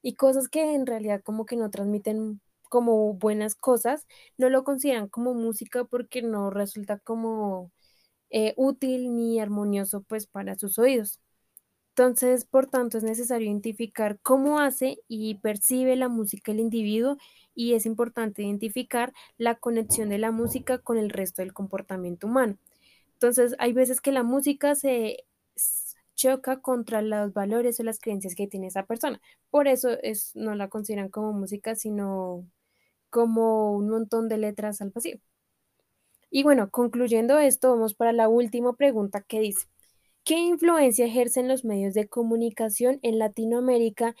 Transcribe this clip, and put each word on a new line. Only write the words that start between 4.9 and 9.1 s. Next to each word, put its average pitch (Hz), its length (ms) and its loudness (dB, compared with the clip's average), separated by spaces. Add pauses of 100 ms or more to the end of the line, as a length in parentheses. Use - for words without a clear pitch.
como 247 280 -2
música 226 480 -4
porque 247 400 -6
no 208 260 -2
resulta 202 480 -6
como, 214 760 -4 (600)
eh, 214 260 0
útil 254 580 0